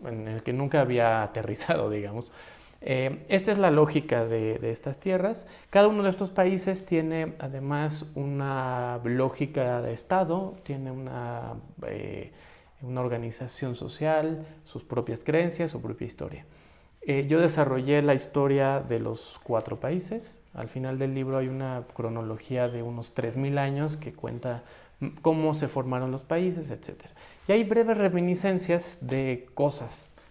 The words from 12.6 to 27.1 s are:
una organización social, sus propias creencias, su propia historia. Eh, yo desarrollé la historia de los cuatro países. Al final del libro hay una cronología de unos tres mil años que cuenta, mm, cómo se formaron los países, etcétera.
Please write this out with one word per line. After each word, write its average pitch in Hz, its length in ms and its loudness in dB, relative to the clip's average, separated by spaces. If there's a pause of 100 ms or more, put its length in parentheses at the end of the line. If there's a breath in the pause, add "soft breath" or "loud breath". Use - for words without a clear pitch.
una 127 180 -6
organización 120 760 -4
social, 156 720 -2 (180)
sus - 200 -14
propias 117 400 -4
creencias, 165 480 0
su 151 100 -8
propia 113 240 -8
historia. - 380 -12 (580 soft breath)
Eh, 139 260 0
yo 156 120 6
desarrollé 143 640 4
la 147 120 6
historia 139 640 2
de 120 200 -2
los 113 420 -8
cuatro - 380 -2
países. 180 600 -6 (140)
Al 113 140 -10
final 131 300 -4
del 135 160 -2
libro 135 240 -2
hay 131 100 -2
una 131 340 -6 (120)
cronología 113 720 -4
de 117 140 -4
unos 117 320 -8
tres 120 220 0
mil 139 220 2
años 143 380 0
que 143 160 -10
cuenta, 120 500 -6 (380 loud breath)
mm, 139 80 -4 (140)
cómo 156 320 4
se 147 140 -2
formaron 127 440 -2
los 131 100 -6
países, 165 480 -2
etcétera. - 400 -12 (380 loud breath)